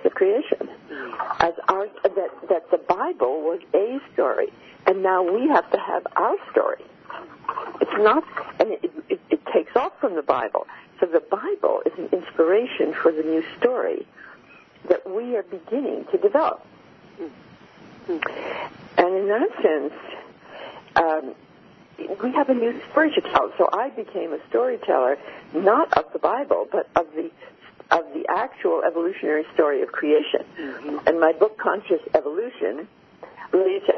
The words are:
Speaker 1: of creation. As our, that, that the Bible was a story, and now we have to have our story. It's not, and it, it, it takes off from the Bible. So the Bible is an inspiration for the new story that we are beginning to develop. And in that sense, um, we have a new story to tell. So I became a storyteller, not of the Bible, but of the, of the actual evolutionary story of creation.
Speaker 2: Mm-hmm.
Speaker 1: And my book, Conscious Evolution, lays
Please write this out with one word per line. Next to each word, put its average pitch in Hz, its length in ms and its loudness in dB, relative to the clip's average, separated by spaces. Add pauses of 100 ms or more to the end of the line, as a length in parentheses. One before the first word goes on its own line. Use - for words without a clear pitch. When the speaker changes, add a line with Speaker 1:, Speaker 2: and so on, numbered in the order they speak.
Speaker 1:
of - 100 2
creation. - 540 0 (680)
As 170 140 4 (160)
our, 190 200 0 (140)
that, 180 280 0 (180)
that 175 220 0
the 175 80 4
Bible 202 640 -2
was 170 180 0 (140)
a 226 240 2 (160)
story, - 340 0 (380)
and 185 160 2
now 185 200 4
we 208 260 2
have 214 240 2
to - 60 -8
have - 280 -4 (100)
our 285 200 2 (140)
story. - 320 0 (1000)
It's - 180 0
not, 220 260 4 (340)
and 466 140 2
it, - 180 -6 (180)
it, 381 120 -2 (100)
it 330 100 2 (120)
takes - 240 2
off 294 240 0
from 214 160 -2
the 147 60 -2
Bible. 123 440 0 (340)
So 185 60 4
the 165 140 2
Bible - 640 -2
is - 140 -2
an 175 100 -8 (100)
inspiration 170 760 0
for 165 180 2
the 156 100 -2
new 160 220 0 (140)
story 220 480 0 (800)
that 180 200 0
we 240 280 -4
are 196 60 -2
beginning 220 680 -6
to 185 80 2
develop. 208 480 0 (1400)
And - 1080 -2
in 196 120 0
that 247 200 2 (140)
sense, 151 300 2 (1040)
um, 156 380 2 (880)
we 254 100 -2
have 294 160 2
a 262 60 4
new 240 260 -2 (100)
story 311 240 4
to - 60 2
tell. - 380 0
So 180 140 6
I 240 180 0
became 175 420 -8
a 147 60 -4 (100)
storyteller, 190 720 2 (360)
not 208 420 4
of - 160 0
the - 60 -4
Bible, 185 520 0
but - 240 -2
of - 200 2
the, - 160 -6 (600)
of 165 140 4 (100)
the - 140 -6
actual 185 580 0
evolutionary 160 580 -2 (100)
story 147 280 2
of - 100 -4
creation. - 520 2 (140)
Speaker 2:
Mm-hmm. 147 480 -8
Speaker 1:
And 165 140 4
my 165 120 6
book, 202 260 0
Conscious 180 420 0 (140)
Evolution, 156 720 -4 (640)
lays 190 300 2 (160)